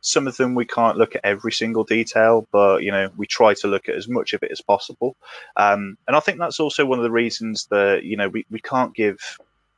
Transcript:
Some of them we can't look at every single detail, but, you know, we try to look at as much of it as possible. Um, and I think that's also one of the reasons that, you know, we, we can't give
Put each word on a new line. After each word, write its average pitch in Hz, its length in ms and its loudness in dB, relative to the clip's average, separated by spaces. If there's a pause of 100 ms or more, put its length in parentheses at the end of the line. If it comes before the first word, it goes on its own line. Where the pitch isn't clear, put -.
Some - 240 0
of 127 120 -6
them 127 180 0
we 120 100 0
can't 113 320 0
look 110 180 2
at 131 80 -6
every 101 280 -2
single 113 320 -2
detail, 113 680 2
but, 101 300 4
you 98 100 -4
know, 98 240 -2
we 101 120 -8
try 110 260 4
to - 140 -4
look 98 200 -2
at - 60 -4
as 98 140 -8
much 123 260 -4
of 104 80 -4
it - 100 -6
as - 100 -12
possible. - 540 -2 (420)
Um, 101 500 0
and 131 80 2
I 156 60 6
think 156 180 -4
that's 170 200 -6
also 147 280 0
one 131 100 0
of 120 60 -2
the 117 80 0
reasons 113 560 -2
that, 101 360 2
you 101 140 -6
know, 101 120 -2
we, 98 200 -8
we 110 100 -10
can't 127 360 -2
give 104 420 -2 (400)